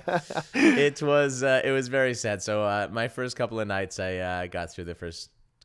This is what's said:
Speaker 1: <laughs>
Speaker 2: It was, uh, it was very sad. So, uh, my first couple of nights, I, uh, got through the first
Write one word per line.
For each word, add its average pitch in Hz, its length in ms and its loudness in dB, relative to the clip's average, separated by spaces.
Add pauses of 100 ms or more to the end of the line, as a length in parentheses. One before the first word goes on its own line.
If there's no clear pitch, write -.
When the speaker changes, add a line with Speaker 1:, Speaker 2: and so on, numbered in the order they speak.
Speaker 1:
<laughs> - 500 -4
Speaker 2:
It 147 460 6
was, 143 420 2
uh, 131 200 4
it 135 80 2
was 135 160 0
very 127 280 2
sad. 104 260 -4
So, 107 220 0
uh, 101 280 0
my 113 160 -2
first 123 300 -6
couple 113 220 -2
of 107 80 -2
nights, 95 320 -4
I, 92 180 -4
uh, 90 300 -4
got 87 240 -8
through 90 140 -12
the 85 100 -8
first - 340 -12 (360)